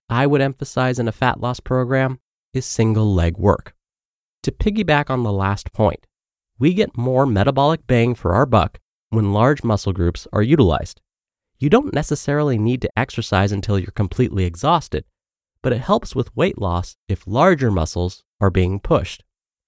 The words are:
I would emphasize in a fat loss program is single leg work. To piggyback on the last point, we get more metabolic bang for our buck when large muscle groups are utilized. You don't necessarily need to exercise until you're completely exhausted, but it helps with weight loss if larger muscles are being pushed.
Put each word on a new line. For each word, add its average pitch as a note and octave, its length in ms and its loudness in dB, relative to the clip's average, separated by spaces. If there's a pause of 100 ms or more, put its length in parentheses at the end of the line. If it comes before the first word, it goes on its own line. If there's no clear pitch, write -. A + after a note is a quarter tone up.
I B2 160 0
would C#3+ 160 2
emphasize B2+ 580 -4
in A#2 80 -2
a G#2+ 60 -2
fat - 260 0
loss B2 200 -6
program C3 600 -2 (340)
is C3 120 -4
single A2 480 2
leg E2+ 240 2
work. - 360 0 (720)
To - 80 -2
piggyback F3 580 0
on B2+ 140 0
the G#2 100 0
last G2 400 -2
point, - 340 0 (520)
we D#3 140 2
get G3 240 -2
more B2+ 280 2
metabolic C3+ 640 2
bang A#2+ 280 2
for F2 180 -2
our B2+ 120 2
buck A2 340 2 (300)
when G#2 240 0
large B2+ 300 2
muscle G#2 280 0
groups F2 400 -2
are G#2 100 0
utilized. A#2 600 2 (560)
You C#3+ 120 -2
don't C4 240 2
necessarily D3 640 -2
need A#2+ 240 0
to - 180 -4
exercise G2+ 520 0
until G2+ 280 0
you're - 120 -6
completely G2 540 -2
exhausted, C3+ 600 -2 (560)
but B2+ 120 0
it A#2+ 60 -2
helps - 360 -2
with - 200 -4
weight D#3+ 240 -2
loss F2+ 360 -4 (120)
if - 180 -6
larger C3+ 460 2
muscles F2 520 -2 (160)
are G2 100 2
being F#2 300 0
pushed. - 440 -2 (440)